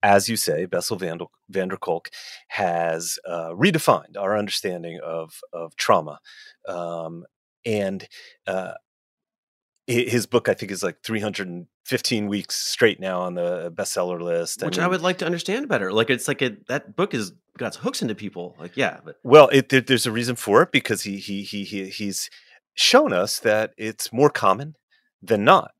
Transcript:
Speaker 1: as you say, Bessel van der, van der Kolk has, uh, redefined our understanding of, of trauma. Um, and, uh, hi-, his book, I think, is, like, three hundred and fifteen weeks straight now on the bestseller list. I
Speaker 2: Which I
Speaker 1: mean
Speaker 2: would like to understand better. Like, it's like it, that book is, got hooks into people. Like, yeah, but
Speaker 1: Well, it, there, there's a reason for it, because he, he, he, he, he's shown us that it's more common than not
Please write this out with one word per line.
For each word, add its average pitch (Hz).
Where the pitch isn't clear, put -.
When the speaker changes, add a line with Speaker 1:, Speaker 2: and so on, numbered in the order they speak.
Speaker 1:
as 101
you 113
say, 82
Bessel 90
van 85
der, 87
van 95
der 92
Kolk 85
has, 85
uh, 82
redefined 113
our 101
understanding 90
of, 82
of 82
trauma. 78
Um, 85
and, 98
uh, 92
hi-, 120
his 113
book, -
I 104
think, 101
is, 95
like, 90
three 110
hundred 101
and 87
fifteen 110
weeks 101
straight -
now 92
on 90
the 87
bestseller 90
list. 85
I 92
Speaker 2:
Which 87
I -
Speaker 1:
mean 180
Speaker 2:
would 185
like 180
to 180
understand 185
better. 101
Like, 110
it's 123
like 143
it, 120
that 135
book 190
is, 101
got 117
hooks -
into 117
people. 87
Like, 82
yeah, 123
but 78
Speaker 1:
Well, 135
it, 131
there, 131
there's 127
a 117
reason 120
for 110
it, -
because 117
he, 98
he, 98
he, 101
he, 95
he's 101
shown 269
us 92
that 110
it's 110
more 139
common 117
than 104
not 160